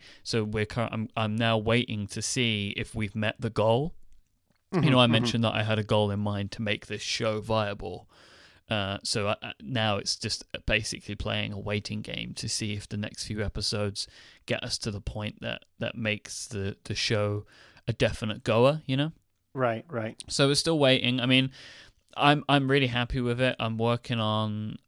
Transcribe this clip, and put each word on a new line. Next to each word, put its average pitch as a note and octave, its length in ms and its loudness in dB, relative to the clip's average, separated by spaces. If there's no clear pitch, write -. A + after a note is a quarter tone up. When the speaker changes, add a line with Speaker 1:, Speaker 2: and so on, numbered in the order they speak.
Speaker 1:
So A2 200 0
we're G#2+ 220 -2
cur-, A2+ 260 -2
I'm, A2 240 -4
I'm A2 200 0
now A2+ 220 4
waiting A2 500 0
to - 140 -8
see G#2+ 540 0
if - 180 -6
we've A2 220 -6
met A2 240 0
the A#2 100 -4
goal. A2+ 440 2
Speaker 2:
Mm-hmm, E3+ 100 4
Speaker 1:
You D3+ 80 6
know, B2+ 80 8
I B2 60 8
Speaker 2:
mm-hmm. A#2 80 6
Speaker 1:
mentioned A#2 320 2
that A2 100 2
I A2 80 0
had A2 160 2
a G#2 40 0
goal G#2 280 2
in G2+ 80 -2
mind G2+ 340 -2
to - 80 -8
make G#2+ 260 -2
this G#2 140 -8
show A2 380 -2
viable. G2+ 720 -4
Uh, G2+ 320 -2
so G#2 280 -2
I, G#2+ 120 0
I, - 200 -12
now A2 340 0
it's - 220 -2
just - 260 -6
basically G#2+ 500 -2
playing G#2+ 380 -4
a G2+ 40 -10
waiting G#2 440 -4
game A#2 340 -8
to A2 140 -8
see G#2+ 240 -4
if G#2 160 -8
the G#2 80 -6
next - 260 -8
few G#2+ 180 -6
episodes G#2 680 -4
get - 160 -4
us - 180 -6
to A2+ 120 -4
the G2+ 80 -8
point - 400 -8
that, A#2 240 -8
that - 160 -6
makes G#2+ 520 -4
the, G2 360 -6
the - 100 -6
show G#2 520 0
a A2+ 60 0
definite G#2+ 500 -2
goer, B2+ 420 4
you C3 120 0
know? D3+ 160 -2
Speaker 2:
Right, A#2 340 0
right. A2+ 400 -6
Speaker 1:
So C#3 200 2
we're C#3+ 80 2
still D#3+ 240 2
waiting. B2+ 420 4
I A#2+ 60 0
mean, C3 240 6
I'm, C#3+ 320 6
I'm C#3 200 4
really C#3 180 4
happy B2 340 -2
with A#2+ 180 0
it. B2+ 180 2
I'm A2+ 200 -2
working A#2+ 420 0
on, G#2+ 560 0